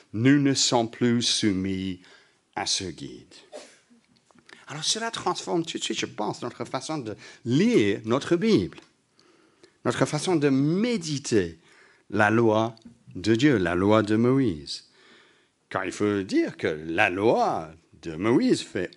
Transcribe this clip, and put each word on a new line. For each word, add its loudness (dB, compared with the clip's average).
nous 4
ne 2
sommes 0
plus 0
soumis -2
à -6
ce -4
guide. » -14
Alors -10
cela -2
transforme -4
tout -8
de -10
suite, -4
je -4
pense, -6
notre -8
façon -8
de -10
lire 4
notre 0
Bible, 0
notre 2
façon -2
de 2
méditer 0
la 4
loi 2
de 0
Dieu, 4
la 0
loi 4
de 0
Moïse. 0
Car -4
il -6
faut 0
dire -2
que -2
la 2
loi 2
de -8
Moïse 2
fait -6